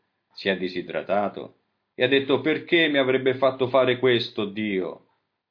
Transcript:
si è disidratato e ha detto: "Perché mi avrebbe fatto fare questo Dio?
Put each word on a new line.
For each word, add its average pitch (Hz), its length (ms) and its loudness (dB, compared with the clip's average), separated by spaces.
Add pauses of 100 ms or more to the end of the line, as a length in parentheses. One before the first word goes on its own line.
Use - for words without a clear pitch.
(320)
si - 160 -6
è 98 80 2
disidratato 87 1000 -6 (360)
e - 80 -6
ha 127 60 4
detto: 135 320 2
"Perché 156 480 0
mi 143 100 0
avrebbe 131 360 2
fatto 131 340 0
fare 127 300 4
questo 117 480 0
Dio? 98 600 -4 (440)